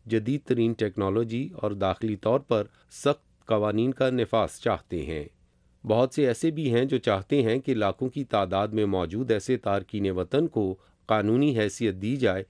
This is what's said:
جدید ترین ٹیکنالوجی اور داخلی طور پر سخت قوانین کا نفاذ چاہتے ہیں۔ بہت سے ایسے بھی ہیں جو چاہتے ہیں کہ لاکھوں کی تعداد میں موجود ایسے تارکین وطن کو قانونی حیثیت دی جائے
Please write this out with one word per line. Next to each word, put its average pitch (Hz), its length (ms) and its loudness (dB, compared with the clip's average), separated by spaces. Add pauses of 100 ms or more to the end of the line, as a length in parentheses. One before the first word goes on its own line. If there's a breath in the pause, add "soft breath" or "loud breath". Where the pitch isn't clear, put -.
جدید 113 380 -2
ترین 117 280 2
ٹیکنالوجی 110 840 -2
اور 107 160 -4
داخلی 101 460 -2
طور 120 240 2
پر 107 240 0 (260 soft breath)
سخت - 560 -4
قوانین 107 460 2
کا 131 180 0
نفاذ 113 420 0
چاہتے 87 540 -4
ہیں۔ 78 180 -6 (640)
بہت 117 280 2
سے 147 120 2
ایسے 127 240 0
بھی 147 240 0
ہیں 123 100 4
جو 135 140 0
چاہتے 113 440 2
ہیں 113 160 2
کہ 131 160 -2
لاکھوں 104 340 0
کی 139 160 -6
تعداد 98 440 0
میں 107 180 0
موجود 95 440 -2
ایسے 113 260 0
تارکین 98 540 -2
وطن 92 380 0
کو 95 260 -2 (320 soft breath)
قانونی 113 520 2
حیثیت 104 360 0
دی 104 220 -4
جائے 95 340 0